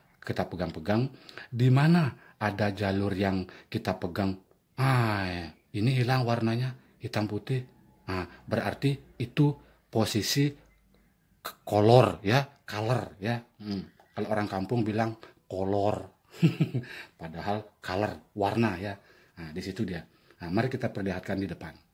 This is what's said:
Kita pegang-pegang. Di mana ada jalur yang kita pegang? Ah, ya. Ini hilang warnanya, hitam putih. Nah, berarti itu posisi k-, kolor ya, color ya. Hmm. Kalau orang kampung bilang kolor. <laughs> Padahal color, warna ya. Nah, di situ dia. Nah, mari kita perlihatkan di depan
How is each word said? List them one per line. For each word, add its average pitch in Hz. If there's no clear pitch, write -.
Kita -
pegang-pegang. 87
Di 123
mana 151
ada 104
jalur 98
yang 95
kita 104
pegang? 95
Ah, 120
ya. 87
Ini 127
hilang 127
warnanya, 117
hitam 107
putih. 127
Nah, 90
berarti -
itu 147
posisi 113
k-, -
kolor 104
ya, 123
color 107
ya. 117
Hmm. 101
Kalau 104
orang 104
kampung 98
bilang 110
kolor. 98
<laughs> -
Padahal 85
color, 95
warna 101
ya. 101
Nah, 80
di 90
situ 98
dia. 85
Nah, 85
mari 117
kita 117
perlihatkan 95
di 98
depan 82